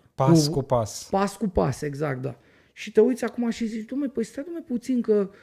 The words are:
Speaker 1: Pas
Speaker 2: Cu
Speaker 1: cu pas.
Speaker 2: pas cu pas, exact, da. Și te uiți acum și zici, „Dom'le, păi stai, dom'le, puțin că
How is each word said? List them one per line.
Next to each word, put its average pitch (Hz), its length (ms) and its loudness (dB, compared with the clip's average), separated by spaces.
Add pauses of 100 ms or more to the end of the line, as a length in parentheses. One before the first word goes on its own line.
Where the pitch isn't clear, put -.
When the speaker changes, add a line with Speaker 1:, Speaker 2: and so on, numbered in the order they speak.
(160)
Speaker 1:
Pas 147 320 6
Speaker 2:
Cu 160 60 -2
Speaker 1:
cu 139 80 0
pas. - 500 -2
Speaker 2:
pas 196 260 0
cu 220 100 -4
pas, 170 340 0
exact, 143 400 -6
da. 131 140 -8 (380)
Și - 180 -14
te 214 100 6
uiți 247 220 2
acum 233 260 -4
și 233 160 -4
zici, 220 200 -8
„Dom'le, 269 280 -6
păi 226 100 -2
stai, 277 200 -10
dom'le, 339 240 -10
puțin 240 340 -2
că 208 280 0 (140)